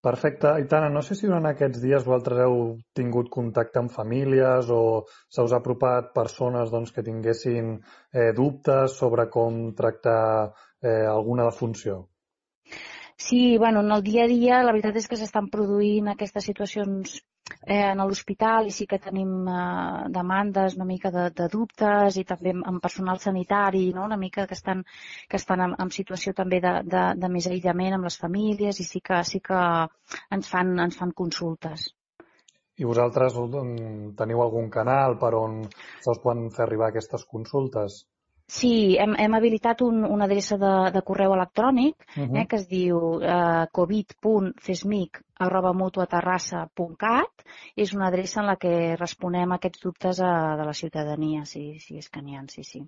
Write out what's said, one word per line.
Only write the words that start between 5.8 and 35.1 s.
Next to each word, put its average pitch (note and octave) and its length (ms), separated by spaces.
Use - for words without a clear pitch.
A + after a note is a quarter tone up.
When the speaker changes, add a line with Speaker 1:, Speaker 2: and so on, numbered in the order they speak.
Speaker 1:
persones, A#2+ 560
doncs, A#2 240
que A2+ 80
tinguessin, A2+ 720
eh, A#2 180
dubtes C3+ 640
sobre A#2 320
com A#2 320
tractar, A2+ 760
eh, A2+ 240
alguna A2 400
defunció. G#2+ 640
Speaker 2:
Sí, B3 420
bueno, A3 220
en G#3 120
el G#3 100
dia G#3+ 220
a A#3 40
dia B3 360
la A#3+ 80
veritat G#3+ 240
és A3 120
que A#3+ 120
s'estan G#3 320
produint G#3 560
aquestes G3+ 400
situacions, G3 680
eh, G3+ 240
en G3 100
l'hospital G#3+ 680
i G3 40
sí G3+ 160
que G3 100
tenim, F#3+ 340
eh, F3+ 600
demandes F#3+ 720
una F#3 100
mica F#3 240
de, F3 180
de E3+ 220
dubtes G#3 640
i F#3+ 80
també F3+ 300
amb, F3+ 120
amb F3+ 160
personal F#3 380
sanitari, F#3+ 640
no? F#3 160
Una A3 80
mica F#3+ 300
que F#3 100
estan, F#3+ 280
que - 80
estan F#3 240
en, F3+ 180
en F#3 120
situació F#3+ 420
també F#3 320
de, F3+ 80
de, F#3 180
de F3+ 80
més F3+ 220
aïllament F3+ 480
amb F3+ 100
les E3+ 80
famílies G3+ 640
i F3 80
sí - 160
que, F#3 200
sí F#3 160
que F#3+ 180
ens G3 180
fan, F#3 320
ens F3 160
fan F3+ 160
consultes. E3 760
Speaker 1:
I B2+ 100
vosaltres, A#2+ 480
mm, A#2 800
teniu A2+ 240
algun A2+ 320
canal B2+ 480